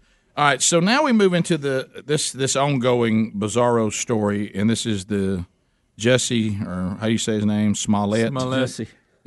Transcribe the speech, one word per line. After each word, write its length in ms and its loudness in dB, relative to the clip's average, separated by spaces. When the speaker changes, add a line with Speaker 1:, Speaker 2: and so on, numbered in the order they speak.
Speaker 1:
All 80 2
right, 160 2
so 200 2
now 240 4
we 80 2
move 200 4
into 240 0
the 480 -4
this, 280 -2
this 240 -2
ongoing 800 2
bizarro 520 2
story, 600 -2
and 160 0
this 160 0
is 200 -4
the 400 -2
Jesse, 640 0
or 380 -6
how 80 -4
do 60 2
you 40 2
say 180 -2
his 100 0
name? 280 2
Smollett? 560 0
Speaker 2:
Smollett. 300 -4
Speaker 3:
Jesse. 280 -4